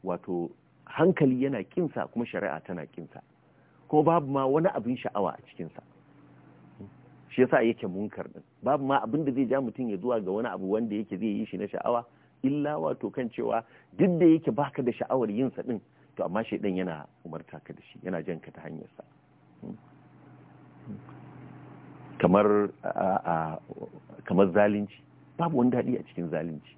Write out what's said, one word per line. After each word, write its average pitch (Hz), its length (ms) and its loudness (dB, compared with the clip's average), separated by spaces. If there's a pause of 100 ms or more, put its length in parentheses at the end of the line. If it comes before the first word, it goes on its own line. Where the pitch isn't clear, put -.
wato, 87 460 -4 (360)
hankali 143 580 2
yana 135 200 -2
kinsa 147 500 -4
kuma 117 120 -2
shari'a 85 380 -6
tana 87 220 -8
kinsa. - 340 -16 (680)
Kuma 151 140 6
babu 156 280 4
ma 135 140 2
wani 156 260 4
abin 123 240 -2
sha'awa 98 380 -2
a - 160 -14
cikinsa. - 320 -12 (1500)
Shi - 120 2
yasa 127 200 6
yake 113 260 0
munkar 92 460 -6
din. - 100 -18 (200)
Babu 139 220 0
ma 135 160 4
abin 127 240 -2
da 131 60 0
zai 127 140 2
ja 131 160 0
mutum 123 280 -4
ya 101 80 -2
zuwa 113 240 0
ga 92 100 -4
wani 110 160 -2
abu 95 240 -4
wanda 110 240 0
yake 104 220 -6
zai 107 100 -2 (120)
yi 110 60 -4
shi - 120 -10
na 98 100 -6
sha'awa, 117 380 -2 (380)
illa 147 340 0
wato 143 320 -4
kan 120 200 -6
cewa 113 340 -2 (340)
duk 180 220 4
da 180 60 6
yake 160 260 6
baka 139 320 -2
da 120 80 2
sha'awar 117 400 0
yin 120 240 0
sa 127 80 -8
din, 120 180 -6 (340)
to 92 80 -4
amma 92 200 -2
shaidan 101 340 -2
yana 85 280 -4 (200)
umarta 80 380 -12
ka - 100 -16
da - 80 -18
shi, - 220 -20
yana 90 220 -4
jan 85 140 -6
ka - 120 -20
ta 76 100 -20
hanyar 82 260 -14 (100)
sa. - 60 -20 (3250)
Kamar, 104 520 6 (140)
a, - 60 -2 (360)
a, 80 340 -2 (680)
kamar 95 260 6
zalunci. 104 460 2 (400)
Babu 165 200 0
wani 123 140 6
daɗi 123 280 0
a 80 40 -10
cikin 87 260 -8
zalunci. 80 480 -6